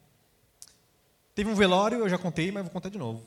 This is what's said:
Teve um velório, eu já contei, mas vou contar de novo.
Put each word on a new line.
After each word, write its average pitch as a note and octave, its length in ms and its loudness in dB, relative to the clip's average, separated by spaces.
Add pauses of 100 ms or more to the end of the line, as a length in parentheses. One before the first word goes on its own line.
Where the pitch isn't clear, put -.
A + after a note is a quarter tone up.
(1400)
Teve G#3 140 -2
um A3 60 0
velório, G3+ 440 4
eu G#3+ 100 0
já F3+ 80 0
contei, E3+ 340 -2
mas G3+ 120 -6
vou E3+ 80 -10
contar F#3 180 -8
de G#3 80 -12
novo. A2+ 300 -8